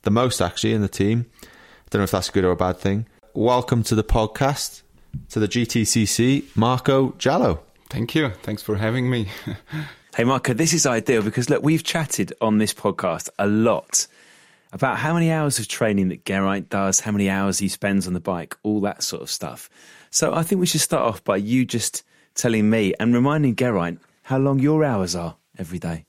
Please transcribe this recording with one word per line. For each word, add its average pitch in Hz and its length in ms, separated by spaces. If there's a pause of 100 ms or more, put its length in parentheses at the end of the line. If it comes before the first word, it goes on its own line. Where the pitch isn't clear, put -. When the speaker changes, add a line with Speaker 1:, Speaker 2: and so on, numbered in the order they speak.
Speaker 1:
the 107 80
most 120 300
actually 110 320
in 110 80
the 98 80
team. 113 360 (160)
I - 60 (420)
don't 104 120
know - 20
if 92 80
that's 92 180
a - 40
good 98 100
or 90 80
a 87 60
bad 92 200
thing. 101 300 (260)
Welcome 123 500
to 113 120
the 107 80
podcast, - 800 (480)
to - 100
the 107 80
G 120 180
T 113 200
C 110 200
C, 127 400 (100)
Marco 127 560
Jallo. 131 500 (280)
Speaker 2:
Thank - 240
you. 156 160 (140)
Thanks 107 180
for 107 140
having 117 340
me. 113 200 (160)
<laughs> - 100 (600)
Speaker 3:
Hey, 117 100
Marco, 127 280
this 156 200
is 156 120
ideal 117 380
because, 110 260
look, 143 140
we've 160 200
chatted 143 560
on 107 200
this 107 120
podcast 90 580 (100)
a 101 80
lot 107 580 (680)
about 117 260
how 151 160
many 165 180
hours 156 280
of 110 80
training 101 420
that - 160
Geraint 98 420
does, 98 320
how 110 120
many 101 180
hours 98 300
he 101 80
spends 98 400
on 90 60
the 90 60
bike, 85 440
all 104 180
that 101 220
sort - 180
of - 80
stuff. - 400 (400)
So - 240
I 165 80
think 185 180
we 180 60
should 165 160
start - 220
off 110 200
by 98 140
you 117 260
just - 380 (320)
telling 110 380
me 107 280
and 120 140
reminding 135 420
Geraint 90 460 (220)
how 135 160
long 139 180
your 151 260
hours 95 320
are 85 200 (240)
every 90 180
day. 82 320